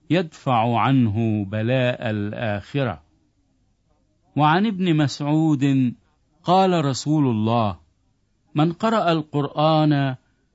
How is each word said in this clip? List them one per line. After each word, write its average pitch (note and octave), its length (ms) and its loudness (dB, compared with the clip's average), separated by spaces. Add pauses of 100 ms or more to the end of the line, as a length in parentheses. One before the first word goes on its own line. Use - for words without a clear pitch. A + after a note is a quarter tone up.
(100)
يدفع B2 680 0
عنه A2+ 640 0
بلاء B2 680 -2
الآخرة." G#2+ 920 -6 (1300)
وعن D#3 300 4
ابن F#3 300 0
مسعود C#3+ 1000 0 (480)
قال F3+ 420 2
رسول C#3+ 420 0
الله: A2 520 0 (760)
"من D#3 180 0
قرأ G#3 400 0
القرآن D3+ 1040 0 (380)